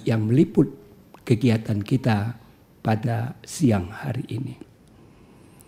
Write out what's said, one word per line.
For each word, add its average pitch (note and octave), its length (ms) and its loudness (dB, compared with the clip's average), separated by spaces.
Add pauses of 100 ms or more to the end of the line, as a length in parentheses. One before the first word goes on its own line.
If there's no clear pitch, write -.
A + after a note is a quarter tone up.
yang A2 240 0
meliput C#3 400 4 (480)
kegiatan A2+ 640 2
kita A#2 480 0 (480)
pada A2+ 640 -2
siang G#2 480 0
hari - 400 -8
ini. B2 240 -8 (1120)